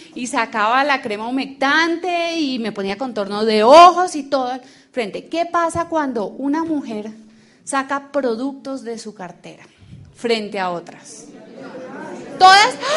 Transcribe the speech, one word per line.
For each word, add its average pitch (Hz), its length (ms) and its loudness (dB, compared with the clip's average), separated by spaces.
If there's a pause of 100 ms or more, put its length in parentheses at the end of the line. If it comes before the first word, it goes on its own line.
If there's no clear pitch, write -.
(160)
y 247 100 -8
sacaba 226 580 0
la 277 200 0
crema 214 240 -6
humectante, 330 1120 -2
y 262 180 -2
me 220 140 -4
ponía 202 260 -6
contorno 214 480 -4
de 214 160 2
ojos 349 540 8
y 277 80 -6
todo 262 240 -2
al 254 140 -8 (300)
frente. 196 360 -8
¿Qué 330 180 -2
pasa 339 420 -2
cuando 269 380 -4
una 285 380 -4
mujer 226 480 -6 (520)
saca 277 480 -6
productos 269 720 -4
de 226 140 -10
su 214 160 -14
cartera 170 540 -18 (480)
frente 208 440 -4
a 180 120 -2
otras? - 560 -14 (1120)
Todas, 392 360 8 (220)